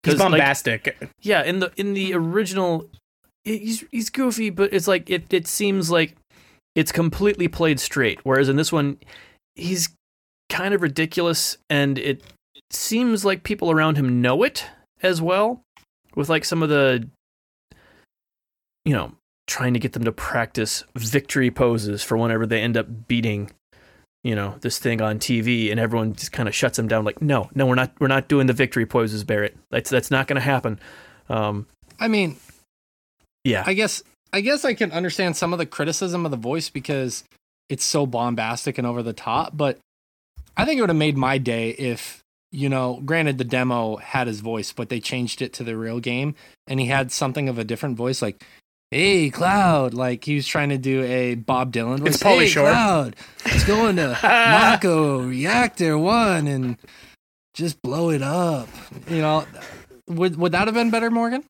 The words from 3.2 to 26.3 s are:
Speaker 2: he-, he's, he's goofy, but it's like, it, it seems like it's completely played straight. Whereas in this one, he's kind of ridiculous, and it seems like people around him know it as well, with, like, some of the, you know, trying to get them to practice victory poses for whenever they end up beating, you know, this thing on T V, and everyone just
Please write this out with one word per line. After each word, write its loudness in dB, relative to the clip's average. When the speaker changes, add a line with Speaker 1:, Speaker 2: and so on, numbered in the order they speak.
Speaker 2:
he-, -4
he's, -6
he's -4
goofy, -2
but 0
it's 0
like, 0
it, -2
it 0
seems 0
like 2
it's 2
completely 0
played 0
straight. 0
Whereas 4
in 2
this 0
one, 0
he's -4
kind -2
of 2
ridiculous, -2
and 2
it -4
seems 0
like 0
people -2
around 4
him 2
know 4
it 0
as 0
well, 0
with, -2
like, 2
some 0
of 0
the, 4
you 2
know, -2
trying -2
to 2
get -4
them -4
to 0
practice -4
victory 0
poses 0
for -2
whenever 0
they 0
end 0
up -6
beating, -2
you -2
know, -4
this -4
thing -2
on 0
T 0
V, 0
and 0
everyone 0
just -10